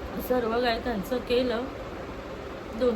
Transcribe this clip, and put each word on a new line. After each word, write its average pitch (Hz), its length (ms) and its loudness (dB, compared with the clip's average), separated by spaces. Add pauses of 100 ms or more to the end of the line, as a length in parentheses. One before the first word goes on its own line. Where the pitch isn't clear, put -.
(300)
सर्व 240 320 4
काही 233 220 2
त्यांचं 240 340 0
केलं. 240 440 2 (1160)
दोन 240 160 6